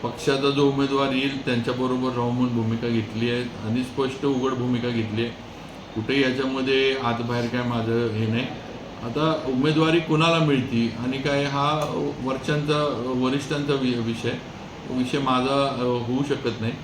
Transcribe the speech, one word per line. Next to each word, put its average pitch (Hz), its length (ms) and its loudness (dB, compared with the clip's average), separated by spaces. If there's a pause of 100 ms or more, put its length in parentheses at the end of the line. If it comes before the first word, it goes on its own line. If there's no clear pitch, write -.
पक्षाचा 139 460 0
जो 143 220 4
उमेदवार 139 400 2
येईल 135 340 -2
त्यांच्याबरोबर 127 680 0
राहून 120 180 0
म्हणून 123 280 2
भूमिका 113 260 0
घेतली 113 420 0
आहे 120 120 0
आणि 113 420 -2
स्पष्ट 131 420 -2
उघड 131 280 2
भूमिका 123 360 0
घेतली 110 320 -2
आहे. 117 100 -2 (640)
कुठेही 127 280 2
याच्यामध्ये 131 800 2
आतबाहेर 120 420 -2
काय 123 180 -2
माझं 117 460 0
हे 110 180 0
नाही. 113 160 0 (600)
आता 151 440 0
उमेदवारी 156 520 4
कुणाला 160 400 4
मिळती 117 600 2
आणि 127 180 -2
काय 143 260 0
हा 143 420 0 (380)
वरच्यांचा, 147 800 0 (120)
वरिष्ठांचा 143 580 0
वि-, 127 280 2
विषय, 113 300 -2 (580)
विषय 127 280 0
माझा, 135 600 2
अ, 123 320 0
होऊ 135 180 2
शकत 117 320 -2
नाही. 113 120 -2 (100)